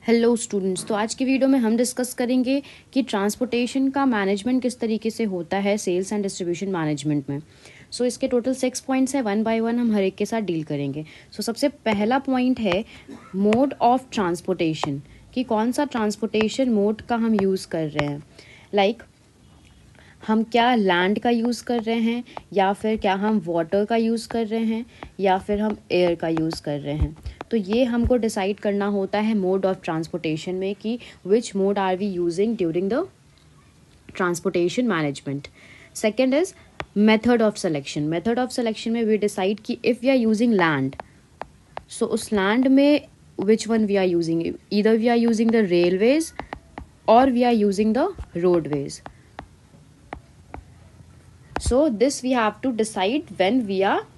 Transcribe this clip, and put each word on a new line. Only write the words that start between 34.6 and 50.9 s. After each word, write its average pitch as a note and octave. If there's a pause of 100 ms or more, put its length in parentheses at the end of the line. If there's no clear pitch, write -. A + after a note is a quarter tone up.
management। C#3+ (540)
Second B3+ (100)
is - (420)
method A3
of G#3+
selection। D#3
Method E3+
of B3
selection A3+
में A#3
we G#3+
decide G#3
कि A#3
if A#3+
we A#3
are B3+
using A3+
land, C#3+ (1000)
so -
उस A3
लैंड G#3+
में C#4+ (400)
which A3
one A3
we G3
are F#3
using, E3 (300)
either G#3+
we A#3
are A#3
using A3+
the A3
railways F#3 (760)
or B3
we A#3+
are G#3
using G#3+
the D#4 (380)
roadways। D3+ (2750)